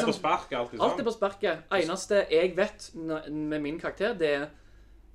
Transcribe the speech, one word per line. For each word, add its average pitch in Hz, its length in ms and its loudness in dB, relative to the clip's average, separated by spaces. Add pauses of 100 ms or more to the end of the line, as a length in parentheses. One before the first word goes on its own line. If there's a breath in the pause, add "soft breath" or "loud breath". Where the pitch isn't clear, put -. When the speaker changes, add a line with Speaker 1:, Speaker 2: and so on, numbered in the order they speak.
Speaker 1:
er 233 40 0
på 202 60 2
Speaker 2:
som - 80 -8
Speaker 1:
spark, 165 320 0
alt 123 220 -4
i - 20 -8
Speaker 2:
Alt 233 160 4
er - 60 -4
Speaker 1:
sammen. 254 80 -2
Speaker 2:
på 220 120 -2
sparket. 196 520 -2
Eneste 185 600 2
jeg 165 260 4
vet - 400 -2
n-, 156 520 -4
med 151 140 -2
min 151 180 -4
karakter, 185 380 -2
det 160 100 2
er, 143 220 0 (640 loud breath)